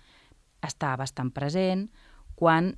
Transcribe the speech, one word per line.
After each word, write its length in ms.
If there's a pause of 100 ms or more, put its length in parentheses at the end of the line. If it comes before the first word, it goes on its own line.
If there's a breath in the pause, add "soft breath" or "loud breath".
(640 soft breath)
està 340
bastant 360
present, 580 (440 soft breath)
quan, 440